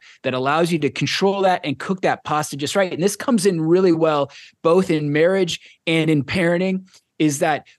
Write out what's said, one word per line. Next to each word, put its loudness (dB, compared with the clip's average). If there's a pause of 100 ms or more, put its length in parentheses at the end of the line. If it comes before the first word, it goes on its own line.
(240)
that -4
allows 0
you 0
to -2
control -2
that 2
and -6
cook -6
that -2
pasta -4
just -6
right. 0
And -4
this 0
comes 0
in 2
really 4
well, 0 (300)
both 2
in 0
marriage 2 (280)
and 0
in 2
parenting, -2 (320)
is 0
that -2 (120)